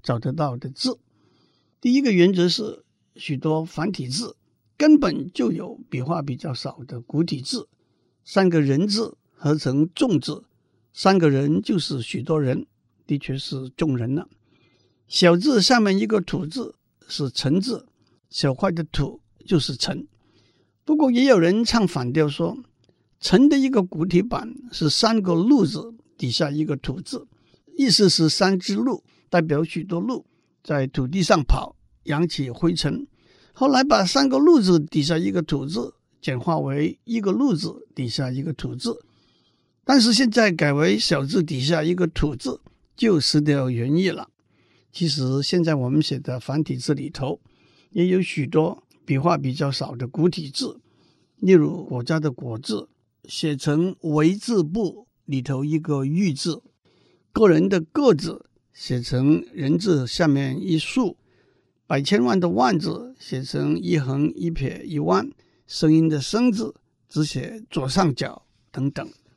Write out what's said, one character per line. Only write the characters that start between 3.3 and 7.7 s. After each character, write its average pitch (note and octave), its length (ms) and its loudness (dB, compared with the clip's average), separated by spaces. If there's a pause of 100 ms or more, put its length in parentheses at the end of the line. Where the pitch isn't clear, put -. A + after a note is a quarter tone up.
多 D#3 280 -2
繁 E3 260 -6
体 C3+ 180 -10
字 D#3+ 260 -8 (420)
根 D4+ 220 8
本 F3+ 320 -2
就 - 200 -2
有 - 280 -8 (100)
笔 C3 120 -6
画 D#3+ 200 -4
比 C#3 140 -6
较 C3+ 180 -8
少 C3 320 -10
的 B2 160 -14
古 D3 220 -2
体 D3+ 180 -4
字， - 280 -8 (540)